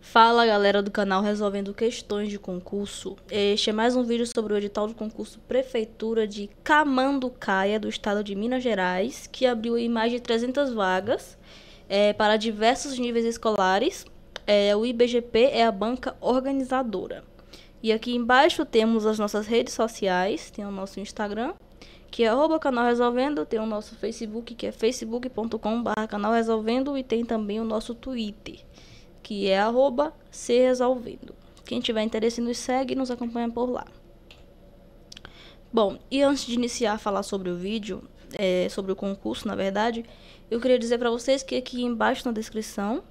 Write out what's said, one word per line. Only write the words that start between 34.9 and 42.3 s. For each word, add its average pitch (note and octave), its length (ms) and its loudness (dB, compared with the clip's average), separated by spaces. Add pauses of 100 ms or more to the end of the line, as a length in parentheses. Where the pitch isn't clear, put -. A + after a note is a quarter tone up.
Bom, G#3+ 260 2 (120)
e C4+ 100 0
antes C#4 240 2
de A#3 80 -8
iniciar A#3+ 400 0
a G#3+ 60 -4
falar G3 240 -2
sobre G3 260 -6
o F3 80 -4
vídeo, G3+ 500 -6 (280)
é, F#3 340 2
sobre F#3+ 240 -4
o F#3+ 40 -2
concurso, G3+ 520 -6
na G3 60 -4
verdade, G#3+ 500 -2 (460)
eu A3+ 100 -2
queria B3+ 180 4
dizer A#3 200 0
pra A#3+ 100 0
vocês C4 340 0
que - 140 -6
aqui B3+ 260 -6
embaixo A#3+ 440 0
na A#3+ 60 -2